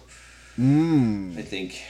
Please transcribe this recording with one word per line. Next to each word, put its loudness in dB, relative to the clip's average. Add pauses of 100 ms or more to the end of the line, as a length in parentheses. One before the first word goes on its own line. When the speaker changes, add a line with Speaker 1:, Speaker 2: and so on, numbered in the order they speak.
(560)
Speaker 1:
Mm. 2
Speaker 2:
I -8
think, -10